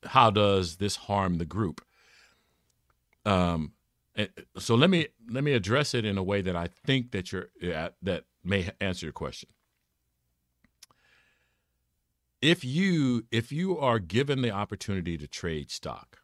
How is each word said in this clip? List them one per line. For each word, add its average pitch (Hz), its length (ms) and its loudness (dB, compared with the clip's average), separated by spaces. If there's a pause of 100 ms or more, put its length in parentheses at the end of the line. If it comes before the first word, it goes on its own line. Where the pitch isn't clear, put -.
How 123 280 6
does 98 460 4
this 104 180 -2
harm 95 420 0
the 85 80 -2
group? 90 380 -4 (1400)
Um, 87 480 2 (420)
and 107 140 -2 (280)
so 113 180 0
let 143 140 6
me, 170 180 2 (220)
let 127 140 -4
me 147 100 2
address 120 400 0
it 117 120 -2
in 101 120 0
a 95 60 -2
way 98 180 0
that 90 140 -2
I 85 120 -4
think 127 440 -2
that 92 200 -6
you're, 92 180 -8 (140)
uh, 85 260 -4 (120)
that 87 240 -4 (180)
may 92 260 -2 (120)
answer 92 240 -4
your 73 80 -10
question. - 360 -12 (3000)
If 170 220 4
you, 139 680 2
if 117 200 0
you 170 280 -2
are 123 200 2
given 131 420 0
the 120 100 -2
opportunity 95 680 -4
to 71 100 -12
trade 78 440 -6
stock - 520 -12